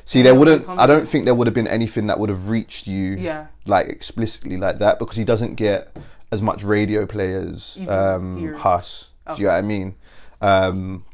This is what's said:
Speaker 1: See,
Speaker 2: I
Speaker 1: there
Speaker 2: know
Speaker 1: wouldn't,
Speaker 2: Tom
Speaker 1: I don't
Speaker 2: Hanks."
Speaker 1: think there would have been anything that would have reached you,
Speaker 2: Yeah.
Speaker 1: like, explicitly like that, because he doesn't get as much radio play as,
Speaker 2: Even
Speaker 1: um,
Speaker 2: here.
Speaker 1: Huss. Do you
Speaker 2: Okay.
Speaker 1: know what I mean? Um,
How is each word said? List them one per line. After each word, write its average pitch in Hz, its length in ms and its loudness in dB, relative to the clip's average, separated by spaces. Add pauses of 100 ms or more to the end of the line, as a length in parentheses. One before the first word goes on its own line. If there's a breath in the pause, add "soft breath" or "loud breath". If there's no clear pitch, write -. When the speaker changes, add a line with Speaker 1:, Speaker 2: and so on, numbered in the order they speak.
Speaker 1:
See, 131 160 2
Speaker 2:
I 123 40 8
Speaker 1:
there 127 100 10
Speaker 2:
know 131 60 8
Speaker 1:
wouldn't, 151 240 6
Speaker 2:
Tom 90 140 -8
Speaker 1:
I 123 80 6
don't 147 120 8
Speaker 2:
Hanks." - 140 -2
Speaker 1:
think 131 120 0
there 123 100 4
would 120 120 2
have 110 80 0
been 117 120 0
anything 113 420 -2
that 101 120 0
would 104 80 -2
have 98 220 -4
reached - 360 -6
you, 95 280 -4
Speaker 2:
Yeah. 151 320 -8 (180)
Speaker 1:
like, 98 240 2
explicitly - 680 -8
like 98 220 -2
that, 101 180 2
because 104 180 -8
he 113 80 -4
doesn't 110 300 -2
get 104 420 -4 (340 loud breath)
as 104 120 -4
much 107 220 -2
radio 104 420 0
play 95 280 -6
as, 90 420 -10
Speaker 2:
Even 180 180 -6
Speaker 1:
um, 92 420 -2
Speaker 2:
here. 85 220 -10
Speaker 1:
Huss. - 500 -4 (180)
Do - 40 -12
you 156 40 -12
Speaker 2:
Okay. 104 100 -8
Speaker 1:
know 98 80 2
what 85 60 2
I 95 40 -2
mean? 101 320 -6 (480 soft breath)
Um, 95 720 0